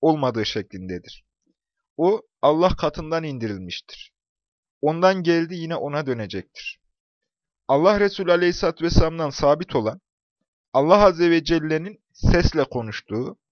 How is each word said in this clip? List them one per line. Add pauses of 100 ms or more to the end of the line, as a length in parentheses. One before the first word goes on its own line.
olmadığı
şeklindedir. (720)
O, (200)
Allah
katından
indirilmiştir. (680)
Ondan
geldi,
yine
ona
dönecektir. (880)
Allah
Resulü
Aleyhisselatü
Vesselam'dan
sabit
olan, (720)
Allah
Azze
ve
Celle'nin (100)
sesle
konuştuğu (120)